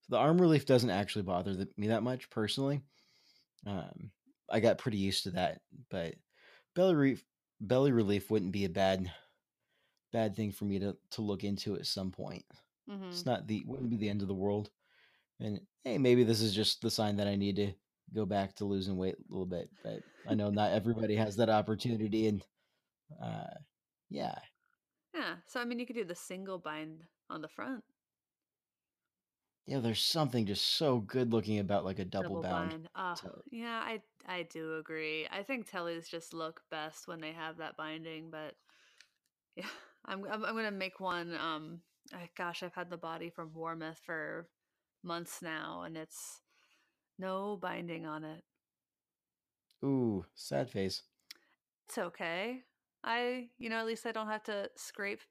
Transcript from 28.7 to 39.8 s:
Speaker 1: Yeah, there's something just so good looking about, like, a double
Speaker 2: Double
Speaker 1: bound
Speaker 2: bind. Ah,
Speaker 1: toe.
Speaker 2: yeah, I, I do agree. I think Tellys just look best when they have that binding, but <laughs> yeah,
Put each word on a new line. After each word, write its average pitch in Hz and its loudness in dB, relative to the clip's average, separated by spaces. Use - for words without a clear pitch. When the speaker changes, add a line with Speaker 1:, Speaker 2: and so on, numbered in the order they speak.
Speaker 1:
Yeah, 139 0
there's 113 2
something 123 2
just 98 0
so 131 4
good 120 0
looking 107 2
about, 98 2
like, 95 -4
a 95 -4
double 92 -2
Speaker 2:
Double 165 -2
Speaker 1:
bound 170 0
Speaker 2:
bind. 160 -10
Ah, 185 -4
Speaker 1:
toe. - -12
Speaker 2:
yeah, 233 -8
I, 226 -6
I 180 -6
do 160 -8
agree. 156 -6
I 202 -6
think 240 -6
Tellys 170 -6
just 165 -10
look 165 -8
best 156 -8
when 170 -10
they 156 -8
have 160 -10
that 160 -10
binding, 160 -10
but 156 -10
<laughs> - -20
yeah, - -8